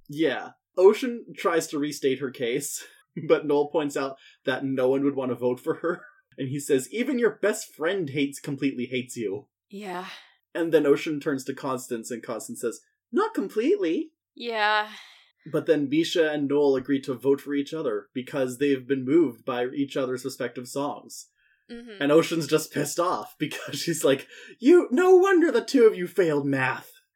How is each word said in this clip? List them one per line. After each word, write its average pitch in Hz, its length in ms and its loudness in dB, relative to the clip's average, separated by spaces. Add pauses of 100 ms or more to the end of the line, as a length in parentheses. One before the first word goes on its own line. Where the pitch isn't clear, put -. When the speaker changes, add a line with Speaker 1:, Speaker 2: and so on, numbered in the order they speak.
(140)
Speaker 1:
Yeah. 139 360 0 (260)
Ocean 226 480 4 (140)
tries 165 300 0
to 156 100 -6
restate 139 400 -2
her 135 120 -6
case, 127 540 -6 (220)
<laughs> 165 220 -8
but 151 180 2
Noel 143 220 2
points 147 280 -4
out 139 200 -4 (280)
that 131 180 -2
no 131 280 0
one 139 140 0
would 139 100 0
want 131 160 -4
to 120 40 -4
vote 123 240 -2
for 156 180 -4
her. 170 260 -4 (340)
And 131 140 -6
he 143 100 -6
says, 135 320 0
"Even 240 260 -2
your 240 220 0
best - 340 -2
friend 165 360 -4
hates, 139 280 -4
completely 135 480 -4
hates 123 300 -8
you." 104 300 -6 (240)
Speaker 2:
Yeah. 190 360 -12 (480)
Speaker 1:
And 165 180 -2
then 151 140 6
Ocean 147 320 2
turns 139 260 -4
to 131 100 -6
Constance, 127 560 -6
and 117 120 -8
Constance 110 380 -10
says, 117 200 -6 (300)
"Not 415 220 0
completely." 269 800 -2 (240)
Speaker 2:
Yeah. 214 540 -2 (640)
Speaker 1:
But 151 160 -2
then 147 220 4
Misha 160 420 2
and 151 160 -2
Noel 143 300 4
agree 135 260 0
to 135 120 -6
vote 135 260 0
for 143 140 -6
each 143 180 -4
other 131 400 -4
because 127 460 -4
they've 135 280 0
been 131 200 -2
moved 143 400 2
by 123 220 -2
each 139 280 -6
other's 127 300 -4
respective 123 420 -8
songs. - 600 -8 (420)
Speaker 2:
Mm-hmm. 233 320 -12
Speaker 1:
And 143 100 2
Ocean's 160 340 4
just 151 260 0
pissed - 280 -4
off 156 360 -4
<laughs> - 20 -20
because 143 420 -8
she's 160 240 -4
like, 135 220 2 (340)
"You, 339 300 8
no 370 260 6
wonder 359 340 6
the 226 140 2
two 247 220 6
of 196 100 6
you 180 100 -2
failed 156 400 2
math. 131 440 -2 (260)